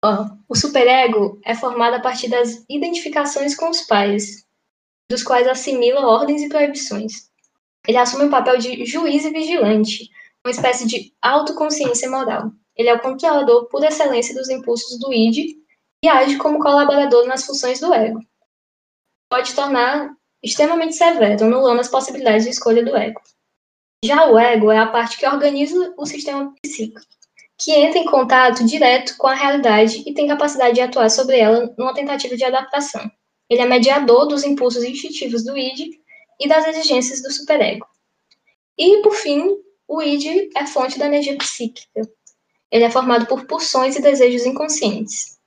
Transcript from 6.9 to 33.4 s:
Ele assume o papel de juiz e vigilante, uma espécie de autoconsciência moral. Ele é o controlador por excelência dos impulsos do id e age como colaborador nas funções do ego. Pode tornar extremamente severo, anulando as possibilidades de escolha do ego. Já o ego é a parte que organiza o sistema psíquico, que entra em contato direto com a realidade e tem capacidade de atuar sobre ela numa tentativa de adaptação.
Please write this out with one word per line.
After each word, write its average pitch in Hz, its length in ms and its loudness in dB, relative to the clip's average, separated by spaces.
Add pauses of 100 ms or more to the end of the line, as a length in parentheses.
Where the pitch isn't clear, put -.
Ele 226 100 2
assume 247 280 0
o 285 60 2
papel 254 280 0
de 240 260 -6
juiz 294 400 -2
e 311 60 -4
vigilante, 254 800 -2 (340)
uma 247 60 -4
espécie 240 340 -2
de 220 280 -6 (100)
autoconsciência 294 880 -2
moral. 220 400 -6 (260)
Ele 233 120 0
é 233 60 6
o 226 60 -4
controlador 262 680 2
por 277 160 -2
excelência 285 500 0
dos 254 140 -8
impulsos 247 500 -6
do 269 160 -6
id 233 400 0 (500)
e 302 40 6
age 277 280 4
como 302 220 -2
colaborador 285 680 4
nas 254 200 -4
funções 262 320 -6
do 330 160 0
ego. 226 240 0 (1120)
Pode 247 240 -2
tornar 277 560 0 (320)
extremamente 320 540 0
severo, 220 480 4
anulando 247 360 4
as 247 80 -4
possibilidades 254 540 0
de 233 80 -2
escolha 233 340 2
do - 120 -2
ego. 214 240 -4 (840)
Já 294 220 6
o 240 100 6
ego 226 360 4
é 214 60 6
a 220 100 4
parte 226 300 -4
que 285 80 -2
organiza 285 720 0
o 294 80 -10
sistema 277 560 -8
psíquico, - 400 -10 (560)
que - 140 -4
entra 311 300 4
em 330 40 -2
contato 254 640 2
direto 254 500 2
com - 120 0
a 262 60 2
realidade 247 680 2
e 294 80 -10
tem 294 140 -2
capacidade 285 480 0
de 240 60 2
atuar 247 280 0
sobre 262 300 2
ela 233 400 4
numa 254 160 -4
tentativa 277 420 -6
de 247 80 -2
adaptação. 262 640 -4 (400)